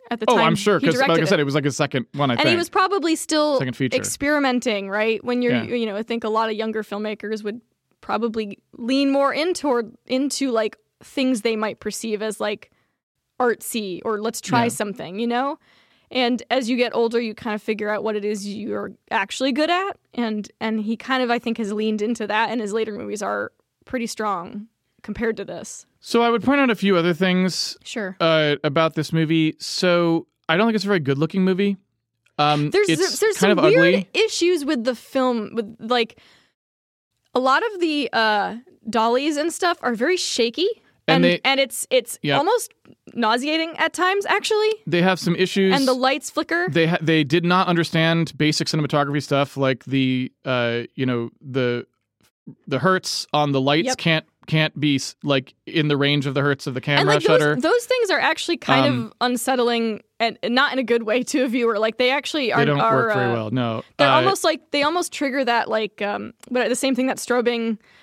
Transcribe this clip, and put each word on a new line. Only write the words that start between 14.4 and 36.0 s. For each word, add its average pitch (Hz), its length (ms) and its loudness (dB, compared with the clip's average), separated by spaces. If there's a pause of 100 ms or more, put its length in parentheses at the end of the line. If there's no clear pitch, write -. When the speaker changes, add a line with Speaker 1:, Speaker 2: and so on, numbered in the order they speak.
Speaker 1:
try 240 220 2
Speaker 2:
Yeah. 240 60 2
Speaker 1:
something, 202 500 -8
you 233 80 -2
know? 254 320 -2 (520)
And 247 400 0
as 247 180 0
you 254 80 0
get 240 180 0
older, 233 240 0
you 226 140 -6
kind 220 220 -8
of 214 80 -8
figure 208 260 -4
out 214 140 -4
what 214 120 -2
it 208 80 -6
is 202 240 -4
you're 202 460 -8 (180)
actually 220 400 -2
good 302 200 0
at. 381 260 -2 (160)
And, 220 360 -4 (120)
and 220 180 -2
he 214 160 -4
kind 254 280 -2
of, 240 80 0
I 240 80 0
think, 226 180 -4
has 214 160 -4
leaned 214 280 -2
into 220 260 -4
that, 214 240 0
and 240 100 -4
his 202 120 -6
later 220 200 -4
movies 202 300 -8
are 202 280 -4 (340)
pretty 240 220 -6
strong 208 600 -6 (340)
compared 226 360 -4
to 202 80 -8
this. - 400 -14 (140)
Speaker 2:
So - 220 2
I 233 80 4
would 233 140 0
point 285 180 4
out 262 80 4
a 220 60 2
few 196 200 2
other 170 180 4
things, 185 720 0
Speaker 1:
Sure. 190 360 -8
Speaker 2:
uh, 156 440 4
about 156 300 2
this - 180 -4
movie. 160 480 2
So 175 680 0 (200)
I 160 100 0
don't 220 100 4
think 220 80 2
it's 190 100 -2
a - 20 -4
very 196 120 2
good-looking 151 440 0
movie. 190 340 2 (600)
Um, 147 320 2
Speaker 1:
There's, 403 180 2
Speaker 2:
it's 339 320 0
Speaker 1:
there's 427 180 0
Speaker 2:
kind 196 200 4
Speaker 1:
some - 20 2
Speaker 2:
of 147 60 0
Speaker 1:
weird 196 300 4
Speaker 2:
ugly. 196 180 -2
Speaker 1:
issues 359 500 0
with 269 200 -2
the 247 120 -2
film, 247 600 -2
with, 220 240 -6
like, 233 400 -2 (1120)